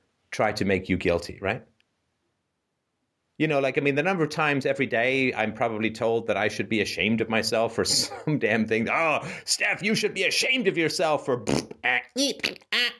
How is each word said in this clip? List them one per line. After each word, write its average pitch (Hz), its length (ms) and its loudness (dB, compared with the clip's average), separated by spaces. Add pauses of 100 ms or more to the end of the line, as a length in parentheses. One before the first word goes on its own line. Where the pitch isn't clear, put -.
(320)
try 107 200 0
to 107 140 -4
make 95 240 0
you 92 80 2
guilty, 85 440 -2
right? 98 220 -4 (1700)
You 156 100 2
know, 147 120 2
like, 135 180 0
I 147 40 2
mean, 139 140 2
the 147 80 2
number 180 200 0
of 147 60 0
times 143 360 0
every 139 200 0
day 127 480 2
I'm 110 200 -2
probably 113 380 0
told 117 360 0
that 101 100 0
I 104 100 2
should 104 220 -4
be 107 120 0
ashamed 104 380 0
of 110 100 -2
myself 113 460 0
for 101 100 0
<laughs> - 0 -
some - 540 -2
damn 110 260 2
thing. 110 240 0
"Oh, 147 300 0 (240)
Steph, 208 400 -2
you 214 100 0
should 208 200 0
be 190 100 -2
ashamed 226 440 0
of 165 100 2
yourself 156 480 0
for 123 160 0
pfft, - 300 -2 (120)
ah, 123 160 2 (180)
ee, - 160 0 (380)
ah, 240 180 2 (100)